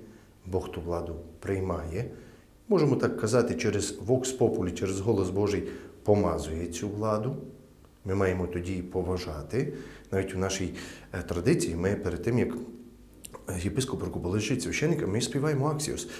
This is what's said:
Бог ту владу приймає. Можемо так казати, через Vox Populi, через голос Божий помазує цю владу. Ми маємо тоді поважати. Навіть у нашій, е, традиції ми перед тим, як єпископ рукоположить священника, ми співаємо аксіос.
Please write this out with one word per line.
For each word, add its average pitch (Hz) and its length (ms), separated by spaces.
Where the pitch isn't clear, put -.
Бог 92 260
ту 87 100
владу 85 340
приймає. 92 720
Можемо 151 280
так - 240
казати, 117 360
через - 440
Vox 127 380
Populi, 92 360
через 95 260
голос 98 300
Божий 98 380
помазує 85 640
цю - 220
владу. 107 460
Ми 95 100
маємо 92 320
тоді 90 340
поважати. 92 920
Навіть 95 240
у - 20
нашій, 95 360
е, 87 100
традиції 87 520
ми 92 200
перед 85 280
тим, 120 160
як 85 100
єпископ 95 440
рукоположить 90 580
священника, 147 460
ми 107 140
співаємо 139 460
аксіос. - 400